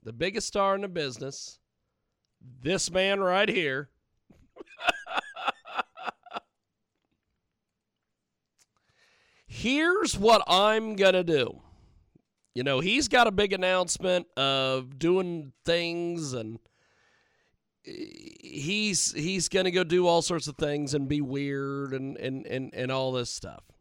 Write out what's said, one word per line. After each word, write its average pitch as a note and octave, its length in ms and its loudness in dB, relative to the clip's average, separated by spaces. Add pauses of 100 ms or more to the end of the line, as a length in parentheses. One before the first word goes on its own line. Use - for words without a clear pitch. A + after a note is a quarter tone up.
the A2 100 -12
biggest F#3+ 340 -4
star G3 280 2
in G3 60 -4
the G3+ 60 -6
business, C#3 720 -8 (1000)
this E3+ 300 -2
man F#3+ 280 2
right F#3+ 300 2
here. D3+ 400 -2 (2500)
<laughs> - 80 -8 (3000)
Here's D#4 720 2
what G#3 300 8
I'm G#3+ 480 4
gonna F#3 280 6
do. D3+ 380 0 (920)
You B2 100 -4
know, C3+ 160 2
he's A3 280 2
got A#3+ 200 6
a G#3+ 40 2
big G3 220 2
announcement F#3 840 0
of C3 600 0
doing E3+ 560 0 (100)
things, E3+ 680 -2
and A2+ 260 -8 (1200)
he's, - 1300 -4
he's E3+ 340 -4
gonna F#3 240 0
go F3+ 120 2
do F3 240 4
all E3+ 140 6
sorts E3 260 -2
of D3 100 -10
things D3 360 -2
and C#3 140 0
be D3 140 0
weird C#3 720 -4
and, C3+ 240 -6
and, C3 300 -6
and, C3 260 -6
and B2+ 180 -4
all C3 200 -2
this B2 180 -4
stuff. - 340 -12 (180)